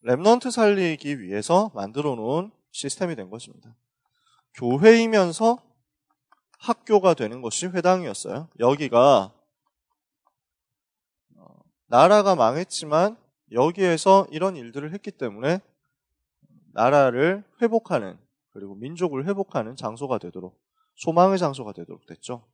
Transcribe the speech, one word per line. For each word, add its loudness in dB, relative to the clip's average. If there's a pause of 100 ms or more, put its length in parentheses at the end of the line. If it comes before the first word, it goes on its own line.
렘넌트 2
살리기 -2
위해서 -2
만들어 -6
놓은 -6 (180)
시스템이 -8
된 -14
것입니다. -20 (800)
교회이면서 4 (1000)
학교가 2
되는 -6
것이 -8
회당이었어요. -4 (120)
여기가, 4 (2000)
어, -20 (420)
나라가 6
망했지만 0 (340)
여기에서 2
이런 -4
일들을 -12
했기 -14
때문에 -4 (1120)
나라를 2 (180)
회복하는 -4 (340)
그리고 -18
민족을 -8
회복하는 -6
장소가 -8
되도록, -16 (320)
소망의 0
장소가 -6
되도록 -18
됐죠. -16